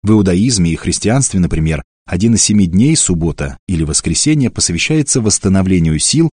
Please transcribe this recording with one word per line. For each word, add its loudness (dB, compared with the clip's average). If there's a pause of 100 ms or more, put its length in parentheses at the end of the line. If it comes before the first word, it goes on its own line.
В -2
иудаизме 2
и -2
христианстве, -2
например, -2 (220)
один 0
из 0
семи 2
дней — 2
суббота -2 (100)
или -2
воскресенье — -2
посвящается -2
восстановлению 2
сил 2